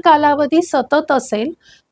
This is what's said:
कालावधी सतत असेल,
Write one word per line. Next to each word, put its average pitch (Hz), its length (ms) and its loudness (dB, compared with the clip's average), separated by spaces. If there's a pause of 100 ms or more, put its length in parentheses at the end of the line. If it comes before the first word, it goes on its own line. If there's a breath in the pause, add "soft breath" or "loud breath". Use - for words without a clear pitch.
कालावधी 294 580 2
सतत 302 500 -2
असेल, 240 400 -4 (400 soft breath)